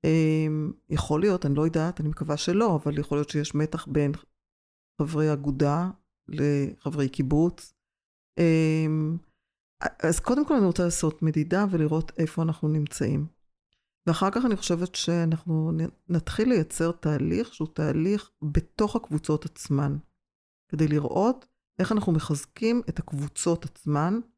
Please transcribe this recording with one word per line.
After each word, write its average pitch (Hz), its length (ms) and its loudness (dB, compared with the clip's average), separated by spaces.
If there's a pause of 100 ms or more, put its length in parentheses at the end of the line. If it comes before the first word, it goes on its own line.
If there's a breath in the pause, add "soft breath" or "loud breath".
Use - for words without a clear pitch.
אמ, 156 680 2 (180)
יכול 151 300 0
להיות, 185 260 2
אני 139 80 2
לא 151 80 2
יודעת, 165 380 0
אני 151 80 -2
מקווה 147 280 -4
שלא, 190 400 2
אבל 147 220 -2
יכול 143 200 -2
להיות 147 120 -2
שיש 147 240 -4
מתח 156 320 -2
בין 143 260 0 (880)
חברי 151 320 0
אגודה 143 580 0 (380)
לחברי 143 800 -2
קיבוץ. 147 680 0 (640)
אמ, 160 800 2 (840)
אז 165 180 2
קודם 285 260 0
כל 311 80 2
אני 208 120 6
רוצה 175 180 2
לעשות 170 380 0
מדידה 160 480 2
ולראות 160 480 0
איפה 165 240 -2
אנחנו 160 260 -2
נמצאים. 147 580 -2 (840)
ואחר 190 220 2
כך 240 140 -2
אני 220 120 2
חושבת 180 380 -4
שאנחנו 160 760 0
נ-, 160 180 -2 (180)
נתחיל 175 400 0
לייצר 165 440 0
תהליך 160 640 -2
שהוא 156 200 -6
תהליך 160 560 -2 (120)
בתוך 165 540 2
הקבוצות 151 480 -2
עצמן, 143 520 -2 (720)
כדי 156 200 2
לראות 185 580 0 (320)
איך 185 140 0
אנחנו 196 200 2
מחזקים 220 760 0
את - 100 -6
הקבוצות 151 680 -4
עצמן 156 560 -2 (180)